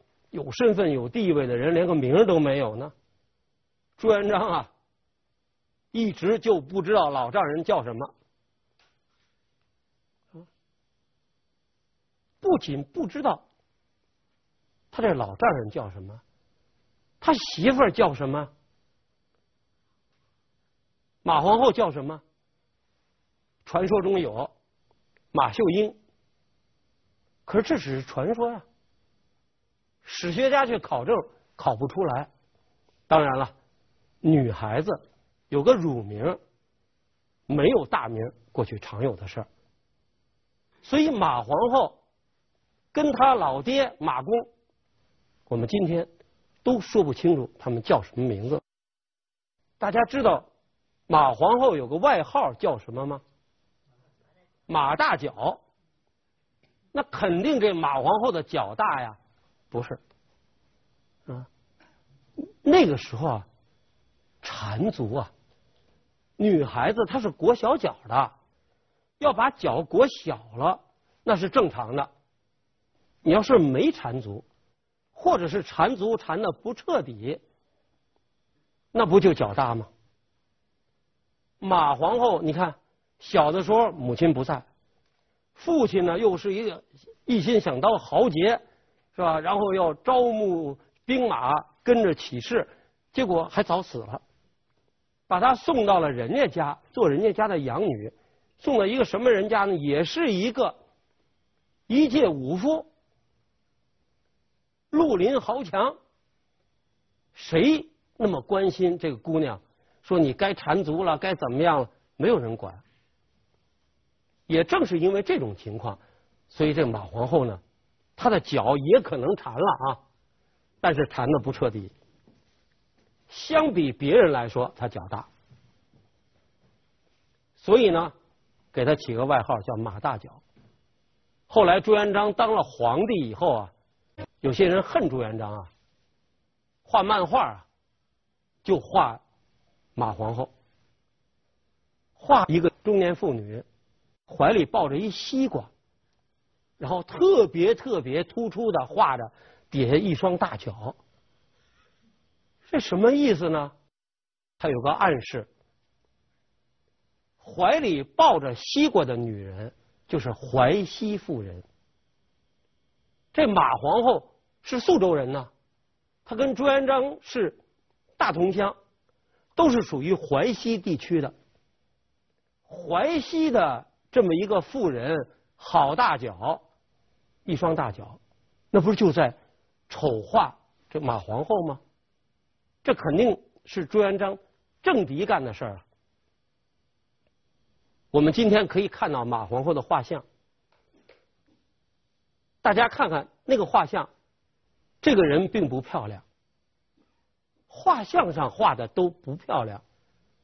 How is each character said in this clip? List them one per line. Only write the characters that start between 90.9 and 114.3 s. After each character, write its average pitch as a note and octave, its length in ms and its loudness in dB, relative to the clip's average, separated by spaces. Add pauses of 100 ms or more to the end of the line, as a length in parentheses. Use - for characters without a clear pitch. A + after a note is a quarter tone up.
兵 B3+ 240 0
马 B2+ 240 -2 (300)
跟 A#3 220 4
着 F3+ 100 2
起 - 260 -10
事， G#3+ 280 -4 (440)
结 C4 140 0
果 E3+ 240 -2
还 G#3 140 0
早 F3+ 180 -2
死 - 160 -12
了， G#2+ 240 -12 (1040)
把 F#3 140 0
她 B3 160 4
送 B3 320 0
到 F#3+ 120 6
了 D3+ 120 0
人 C#3+ 400 0
家， D3 280 -4 (120)
做 G#3+ 180 2
人 D3 140 2
家 G#3+ 100 2
家 G#3+ 140 0
的 F#3+ 100 -2
养 C3+ 240 -4
女。 A2+ 320 -4 (460)
送 C#4 180 0
到 G3 80 4
一 G#3+ 100 -2
个 C4 80 2
什 G#3 160 -4
么 B3 120 4
人 G#3 180 2
家 G3+ 160 2
呢？ G3 100 0
也 C#3+ 280 0
是 D#4 280 -2
一 G3+ 200 -2
个 A#3 240 -2 (1120)
一 C#4 200 4
介 B3+ 200 4
武 C#3+ 280 -4
夫。 D4+ 300 -2 (2000)
绿 D4+ 220 2
林 A#3+ 220 2
豪 B3 240 -6
强， G#3 340 -2 (1400)
谁 B3+ 560 0 (280)
那 A3+ 100 0
么 E3 140 -4
关 F#3+ 300 0
心 F3+ 260 0
这 E3 140 -6
个 A#2+ 60 -10
姑 D#3+ 220 -4
娘？ B2 220 -4 (400)
说 F#3 160 -2
你 D3 160 4
该 G3 200 -2
缠 F3+ 300 -2
足 D#3 200 -4
了， E3 140 0
该 F#3+ 180 -4
怎 C3 160 -4
么 C3 100 0
样 D#3+ 200 4
了？ A#2+ 80 -6 (260)
没 D3 120 -2
有 D#3+ 120 2
人 A#2 160 -6
管。 F#2+ 260 -14 (1700)